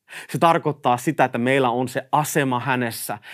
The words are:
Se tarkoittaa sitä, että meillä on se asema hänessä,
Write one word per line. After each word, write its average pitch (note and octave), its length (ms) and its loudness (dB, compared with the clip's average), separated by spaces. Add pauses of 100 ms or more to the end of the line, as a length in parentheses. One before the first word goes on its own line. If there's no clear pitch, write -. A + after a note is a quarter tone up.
(300)
Se D3+ 80 -4
tarkoittaa D#3 600 2
sitä, C#3 280 0
että B2+ 120 -2
meillä B2+ 320 2
on B2 180 -2
se B2+ 240 -8
asema C#3 480 0
hänessä, A#2+ 580 -4 (160)